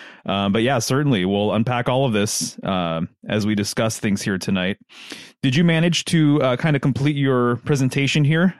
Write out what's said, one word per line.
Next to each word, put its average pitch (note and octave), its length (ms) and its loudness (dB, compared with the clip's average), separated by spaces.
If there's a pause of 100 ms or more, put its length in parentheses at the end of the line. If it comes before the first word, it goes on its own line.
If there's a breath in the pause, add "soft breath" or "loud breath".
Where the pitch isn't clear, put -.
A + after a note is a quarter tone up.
(240 loud breath)
Um, G2 280 0
but A2+ 100 2
yeah, C3 160 2
certainly C3 480 0
we'll G2+ 260 0
unpack A#2+ 380 0
all C3 160 2
of A2+ 80 0
this, - 500 -2
um, F2 460 -2 (180)
as G#2 160 0
we G#2+ 100 0
discuss A2 440 -2
things G2 240 -2
here F#2+ 160 -2
tonight. F#2+ 400 -4 (640 loud breath)
Did C3+ 140 2
you F3+ 60 4
manage E3 440 2
to, D3+ 340 4
uh, C3 160 2
kind D#3 180 0
of C3+ 60 0
complete C#3 360 0
your B2+ 400 2
presentation C#3+ 680 0
here, E3 360 2